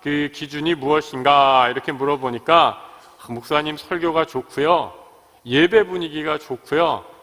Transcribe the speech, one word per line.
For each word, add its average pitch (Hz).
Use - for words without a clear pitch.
그 147
기준이 151
무엇인가 139
이렇게 127
물어보니까, 131
"아, -
목사님 151
설교가 165
좋고요. 139
예배 175
분위기가 156
좋고요. 139